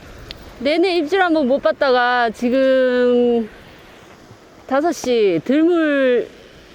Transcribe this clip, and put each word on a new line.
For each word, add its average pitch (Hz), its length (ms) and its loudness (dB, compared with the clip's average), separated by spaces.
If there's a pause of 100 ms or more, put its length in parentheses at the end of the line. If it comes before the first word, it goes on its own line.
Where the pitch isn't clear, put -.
<laughs> - 500 -20
내내 339 380 0
입질 349 240 0
한번 320 260 0
못 269 140 0
봤다가 247 720 0
지금 247 1160 0 (1160)
다섯 294 240 0
시 214 540 0
들물 285 840 0 (480)